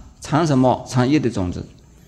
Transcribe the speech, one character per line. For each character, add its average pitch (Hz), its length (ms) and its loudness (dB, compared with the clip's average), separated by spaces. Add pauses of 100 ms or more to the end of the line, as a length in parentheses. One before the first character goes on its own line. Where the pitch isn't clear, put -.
(200)
藏 160 240 0
什 143 140 2
么？ 127 280 2
藏 127 220 0
业 151 100 4
的 120 120 -2
种 92 200 -4
子。 - 140 -8 (440)